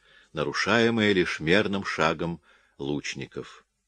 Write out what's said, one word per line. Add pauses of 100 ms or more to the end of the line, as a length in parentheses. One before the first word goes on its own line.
(320)
нарушаемая
лишь
мерным
шагом (380)
лучников. (240)